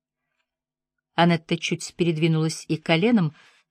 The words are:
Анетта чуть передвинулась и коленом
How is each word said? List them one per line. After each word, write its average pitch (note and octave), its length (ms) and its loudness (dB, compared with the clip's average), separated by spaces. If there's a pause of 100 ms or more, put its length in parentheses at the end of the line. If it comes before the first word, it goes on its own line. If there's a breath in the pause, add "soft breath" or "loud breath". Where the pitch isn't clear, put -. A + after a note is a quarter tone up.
(1160)
Анетта E3+ 420 2
чуть - 380 -8
передвинулась D#3+ 720 0
и D#3+ 100 -2
коленом E3+ 560 0 (380 soft breath)